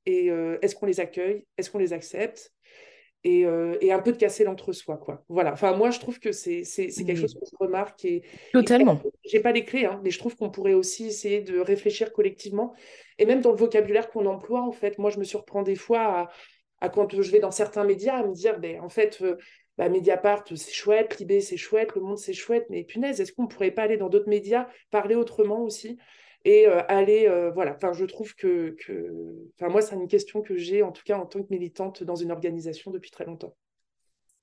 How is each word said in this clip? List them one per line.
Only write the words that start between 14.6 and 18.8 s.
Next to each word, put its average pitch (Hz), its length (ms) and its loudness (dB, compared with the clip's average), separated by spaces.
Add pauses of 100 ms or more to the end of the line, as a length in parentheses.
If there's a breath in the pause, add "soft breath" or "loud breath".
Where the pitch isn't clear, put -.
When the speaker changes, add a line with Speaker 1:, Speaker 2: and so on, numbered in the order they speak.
Speaker 1:
en 247 120 -4
fait, 202 260 -4
moi, 202 100 0
je 202 100 -2
me 196 60 -4
surprends 202 380 -6
des 190 140 -2
fois 226 240 0
à, 180 300 0 (520 loud breath)
à 180 80 0
quand 202 320 0
je 180 80 -2
vais 208 100 6
dans 190 120 0
certains 208 320 -2
médias 202 320 0
à 233 100 0
me 190 80 -4
dire, 208 240 0
ben, 165 220 -10